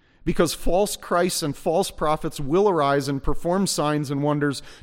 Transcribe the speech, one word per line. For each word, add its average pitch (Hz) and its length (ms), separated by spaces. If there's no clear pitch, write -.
Because 175 260
false 190 440
Christs 180 440
and 143 140
false 180 340
prophets 156 480
will 160 300
arise 143 400
and 139 160
perform 175 420
signs 151 460
and 143 100
wonders 147 400